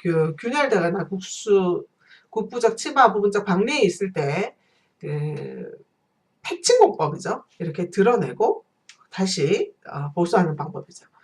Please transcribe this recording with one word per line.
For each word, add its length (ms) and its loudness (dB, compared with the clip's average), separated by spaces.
그 360 0
균열되거나 720 0
국수, 800 0
국부적 460 0
치마, 360 4
부분적 320 0
박리에 380 0
있을 300 0
때 440 -2
그 680 -8
패칭공법이죠. 1000 0
이렇게 320 -6
드러내고 720 2
다시, 640 -2
어, 260 -8
보수하는 440 2
방법이죠. 500 -12